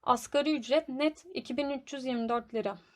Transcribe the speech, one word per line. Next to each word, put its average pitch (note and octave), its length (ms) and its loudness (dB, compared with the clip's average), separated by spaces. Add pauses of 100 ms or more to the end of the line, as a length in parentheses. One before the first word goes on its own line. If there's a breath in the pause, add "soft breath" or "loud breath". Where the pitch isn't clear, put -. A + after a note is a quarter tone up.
Asgari C#4+ 540 2
ücret C4+ 320 2
net D4 460 -2
iki B3 220 -6
bin C#4 140 0
üç C#4 220 -6
yüz C4+ 120 -6
yirmi A#3+ 240 -2
dört A#3 260 -2
lira. G3+ 240 -2 (180 loud breath)